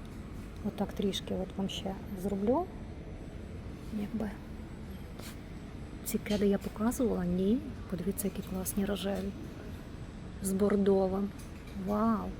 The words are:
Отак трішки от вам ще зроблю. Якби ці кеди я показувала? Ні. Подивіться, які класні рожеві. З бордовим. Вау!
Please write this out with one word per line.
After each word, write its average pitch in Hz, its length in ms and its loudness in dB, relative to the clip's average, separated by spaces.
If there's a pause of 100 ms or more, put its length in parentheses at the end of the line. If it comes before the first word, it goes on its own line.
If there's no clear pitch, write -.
(680)
Отак 202 260 0
трішки 196 420 0
от 185 240 -2
вам 196 100 0
ще 190 260 -4 (280)
зроблю. 208 420 4 (1400)
Якби 208 300 0 (1700)
ці - 140 0
кеди 208 280 2
я 196 120 6
показувала? 214 680 2
Ні. 190 340 6 (320)
Подивіться, 190 380 0
які 185 140 -4
класні 185 420 0
рожеві. 196 480 0 (1120)
З 190 100 2
бордовим. 196 760 6 (580)
Вау! 208 420 4 (120)